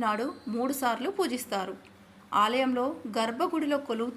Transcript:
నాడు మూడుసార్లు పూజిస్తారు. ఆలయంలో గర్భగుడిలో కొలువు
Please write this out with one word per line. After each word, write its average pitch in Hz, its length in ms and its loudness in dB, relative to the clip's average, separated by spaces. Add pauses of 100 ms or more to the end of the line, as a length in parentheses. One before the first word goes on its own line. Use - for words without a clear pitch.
నాడు 214 220 2 (280)
మూడుసార్లు 247 640 0
పూజిస్తారు. 240 560 -2 (720)
ఆలయంలో 254 400 2 (340)
గర్భగుడిలో 285 600 2 (100)
కొలువు 233 300 -2